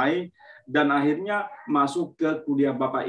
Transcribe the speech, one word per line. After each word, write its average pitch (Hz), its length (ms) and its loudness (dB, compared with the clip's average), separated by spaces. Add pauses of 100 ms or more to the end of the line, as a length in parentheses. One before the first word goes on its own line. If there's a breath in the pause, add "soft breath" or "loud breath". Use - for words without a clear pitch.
I, 151 60 2 (500 loud breath)
dan 143 320 2
akhirnya 175 560 0 (160)
masuk 143 480 0
ke 156 320 -2
kuliah 139 240 2
Bapak 123 380 -2